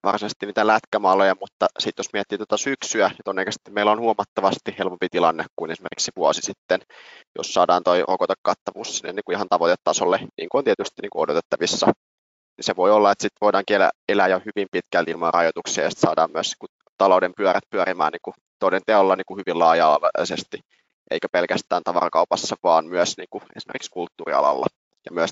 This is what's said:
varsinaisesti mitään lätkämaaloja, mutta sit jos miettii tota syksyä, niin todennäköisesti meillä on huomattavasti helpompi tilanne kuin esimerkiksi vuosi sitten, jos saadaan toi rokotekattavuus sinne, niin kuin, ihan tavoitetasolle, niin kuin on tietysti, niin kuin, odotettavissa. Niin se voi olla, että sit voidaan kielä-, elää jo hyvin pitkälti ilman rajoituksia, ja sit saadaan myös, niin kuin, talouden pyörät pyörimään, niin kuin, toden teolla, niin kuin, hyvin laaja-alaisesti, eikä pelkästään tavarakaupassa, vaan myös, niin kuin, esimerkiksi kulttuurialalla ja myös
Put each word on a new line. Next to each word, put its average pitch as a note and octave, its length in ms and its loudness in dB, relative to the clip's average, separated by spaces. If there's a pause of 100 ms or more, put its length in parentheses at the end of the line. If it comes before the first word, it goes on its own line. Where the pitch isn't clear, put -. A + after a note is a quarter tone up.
varsinaisesti G#2 420 -4
mitään G#2+ 200 0
lätkämaaloja, G2 720 4
mutta G2 260 -4 (120)
sit - 200 -6
jos - 140 -8
miettii G2+ 260 -6
tota G#2+ 180 -2
syksyä, A2+ 520 -2
niin - 160 -6
todennäköisesti F#2+ 460 -6
meillä G#2 220 2
on A2 80 0
huomattavasti G2+ 760 -2
helpompi F#2 300 -4
tilanne E2 360 0 (120)
kuin D#2+ 140 -8
esimerkiksi - 460 -8
vuosi E2 260 0
sitten, - 380 -4 (580)
jos - 160 -8
saadaan F2+ 280 2
toi F2+ 260 2
rokotekattavuus F#2+ 920 -4
sinne, E2+ 140 -10
niin G2+ 120 -8
kuin, F2+ 120 -4
ihan G2+ 120 -6
tavoitetasolle, F2 680 0
niin - 300 -10
kuin C3+ 100 -2
on C#3+ 60 -2
tietysti, G2+ 380 -2
niin G2+ 80 -10
kuin, D#2 120 -4
odotettavissa. E2 640 -2
Niin - 800 -6
se F#2+ 120 -2
voi F#2 140 4
olla, G#2 220 6
että - 100 -2
sit G#2 180 -4
voidaan G2+ 260 2
kielä-, G2 240 4 (180)
elää G2 200 2
jo F#2+ 180 2
hyvin G2+ 260 -4
pitkälti F2 380 -2
ilman E2 240 -2
rajoituksia, E2+ 500 0
ja D#2 60 0
sit - 80 -12
saadaan E2 340 0
myös, E2 140 -4
niin - 120 -8
kuin, - 120 -18 (280)
talouden F#2 380 4
pyörät G2 340 0
pyörimään, F2 420 -2
niin F2 100 -12
kuin, - 120 -12 (240)
toden F#2+ 280 0
teolla, F#2+ 300 4
niin F#2+ 100 -8
kuin, F#2+ 200 -12
hyvin E2+ 120 -2
laaja-alaisesti, E2 1040 2 (500)
eikä - 220 -6
pelkästään F2 520 -2
tavarakaupassa, F2 800 0
vaan E2 240 4
myös, F2+ 300 -2
niin - 140 -14
kuin, - 120 -12 (140)
esimerkiksi - 340 -14
kulttuurialalla C#2+ 760 0 (380)
ja - 80 -16
myös E2+ 200 0